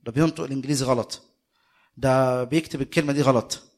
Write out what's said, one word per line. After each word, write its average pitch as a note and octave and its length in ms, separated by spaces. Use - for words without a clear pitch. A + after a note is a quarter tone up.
ده A#2+ 80
بينطق D#3 320
الإنجليزي C3+ 420
غلط، B2 360
ده C3 460
بيكتب D3 380
الكلمة D3 320
دي D3 80
غلط. B2+ 420